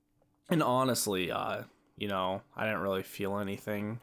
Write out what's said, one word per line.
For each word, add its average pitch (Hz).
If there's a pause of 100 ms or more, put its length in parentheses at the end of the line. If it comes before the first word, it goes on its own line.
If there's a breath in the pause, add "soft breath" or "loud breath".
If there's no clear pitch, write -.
(500)
and 160
honestly, 117
uh, 104 (340)
you 104
know, 95 (140)
I -
didn't 107
really 95
feel 101
anything 104